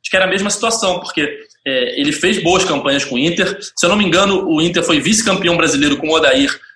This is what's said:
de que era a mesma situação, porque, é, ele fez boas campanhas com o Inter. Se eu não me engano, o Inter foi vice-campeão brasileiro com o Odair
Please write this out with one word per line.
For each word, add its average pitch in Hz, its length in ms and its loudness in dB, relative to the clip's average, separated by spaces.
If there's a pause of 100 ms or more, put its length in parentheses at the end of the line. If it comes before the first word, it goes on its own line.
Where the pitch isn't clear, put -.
de - 80 -12
que - 60 -6
era 190 120 4
a 185 40 0
mesma 196 180 -2
situação, 202 520 -2
porque, 147 280 -4 (380)
é, 131 340 -2
ele 147 120 0
fez 185 280 0
boas 185 240 2
campanhas 139 400 -2
com 123 120 -6
o - 20 0
Inter. 156 420 0
Se - 240 -6
eu 175 60 4
não 202 60 2
me 208 80 2
engano, 185 440 2
o 160 140 2
Inter 170 220 0
foi 156 160 2
vice-campeão 180 560 0
brasileiro 147 400 2
com 151 100 -8
o 160 80 0
Odair 139 420 4 (200)